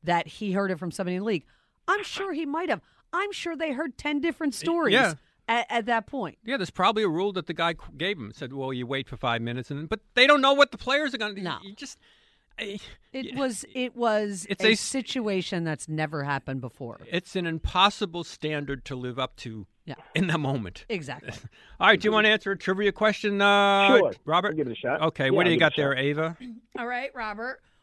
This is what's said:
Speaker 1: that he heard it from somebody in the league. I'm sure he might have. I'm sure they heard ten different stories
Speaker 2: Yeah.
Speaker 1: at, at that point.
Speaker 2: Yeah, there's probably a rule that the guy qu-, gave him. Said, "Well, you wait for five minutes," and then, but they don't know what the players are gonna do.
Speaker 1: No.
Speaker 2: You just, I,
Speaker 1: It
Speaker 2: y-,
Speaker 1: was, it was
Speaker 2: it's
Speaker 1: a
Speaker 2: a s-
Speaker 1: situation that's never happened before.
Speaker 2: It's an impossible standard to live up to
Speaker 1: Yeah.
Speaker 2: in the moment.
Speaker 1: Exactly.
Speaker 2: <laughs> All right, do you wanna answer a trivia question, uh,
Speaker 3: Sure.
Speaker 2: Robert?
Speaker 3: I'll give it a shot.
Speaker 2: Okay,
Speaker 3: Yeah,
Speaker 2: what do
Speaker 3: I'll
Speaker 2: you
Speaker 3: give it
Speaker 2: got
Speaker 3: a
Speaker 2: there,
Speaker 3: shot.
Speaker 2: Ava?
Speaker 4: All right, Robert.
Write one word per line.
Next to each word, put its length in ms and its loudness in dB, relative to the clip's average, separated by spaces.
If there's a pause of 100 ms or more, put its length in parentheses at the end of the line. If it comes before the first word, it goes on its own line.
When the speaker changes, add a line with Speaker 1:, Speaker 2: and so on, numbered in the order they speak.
Speaker 1:
that 240 0
he 260 -6
heard 180 0
it 80 -2
from 120 -6
somebody 240 -4
in 80 -4
the 40 -2
league. 180 -2 (420)
I'm 160 2
sure 300 -6
he 120 -4
might 240 -4
have. 120 -2 (300)
I'm 220 -2
sure 240 -6
they 160 -4
heard 240 -6
ten 240 -2
different 340 -2
stories 380 2
Speaker 2:
Yeah. 220 4 (320)
Speaker 1:
at, 220 0
at 180 -2
that 200 0
point. 380 -6
Speaker 2:
Yeah, 120 -4
there's 120 -4
probably 340 2
a 60 2
rule 240 -2
that 140 -4
the 60 -6
guy 200 0
qu-, 240 -14
gave 200 -2
him. 160 -10
Said, 200 -10
"Well, 180 -6
you 160 -6
wait 220 -4
for 80 -10
five 240 -2
minutes," 280 -6
and 120 -6
then, 60 -8
but 120 -4 (160)
they 120 8
don't 140 8
know 120 6
what 180 6
the 60 -14
players 360 -2
are 40 -6
gonna 180 -4
do. 60 -8
Speaker 1:
No. 200 -4
Speaker 2:
You 140 -16
just, 220 -16 (600)
I, 220 -8 (320)
Speaker 1:
It 220 -8
Speaker 2:
y-, 60 -6
Speaker 1:
was, 340 -4
it 240 -4
was 520 0
Speaker 2:
it's 140 -6
Speaker 1:
a 60 6
Speaker 2:
a 40 6
s- 60 0
Speaker 1:
situation 840 -4
that's 240 -6
never 340 -4
happened 380 -4
before. 400 -12 (100)
Speaker 2:
It's 240 -4
an 120 -2
impossible 760 0
standard 600 -6
to 100 -8
live 240 -6
up 180 -4
to 300 -12 (160)
Speaker 1:
Yeah. 120 -12 (200)
Speaker 2:
in 120 2
the 100 0
moment. 500 -4
Speaker 1:
Exactly. 460 -8 (220)
Speaker 2:
<laughs> 260 -20
All 60 6
right, 120 8
do 80 2
you 60 4
wanna 160 6
answer 220 2
a 60 -2
trivia 360 0
question, 480 0
uh, 560 6
Speaker 3:
Sure. 160 4 (100)
Speaker 2:
Robert? 280 2
Speaker 3:
I'll 40 -2
give 120 0
it 40 -6
a 40 -6
shot. 260 -2
Speaker 2:
Okay, 240 0
Speaker 3:
Yeah, 60 4
Speaker 2:
what 120 6
do 60 6
Speaker 3:
I'll 60 4
Speaker 2:
you 40 2
Speaker 3:
give 80 8
it 80 2
Speaker 2:
got 20 -2
Speaker 3:
a 40 2
Speaker 2:
there, 160 2
Speaker 3:
shot. 40 -2
Speaker 2:
Ava? 360 -2 (420)
Speaker 4:
All 80 -6
right, 260 -6
Robert. 460 -8 (240)